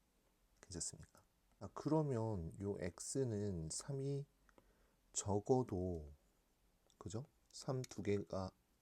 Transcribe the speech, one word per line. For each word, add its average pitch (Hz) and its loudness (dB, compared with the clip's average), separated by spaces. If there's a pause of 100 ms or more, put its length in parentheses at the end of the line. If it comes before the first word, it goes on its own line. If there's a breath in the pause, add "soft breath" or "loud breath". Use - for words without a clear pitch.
(640)
괜찮습니까? - -8 (380)
아, 101 -6
그러면 113 2 (100)
요 98 0
X는 101 0
삼이 139 -4 (880 soft breath)
적어도, 95 2 (840)
그죠? 110 -6 (260)
삼 131 -2
두 - -6
개가 95 2 (320)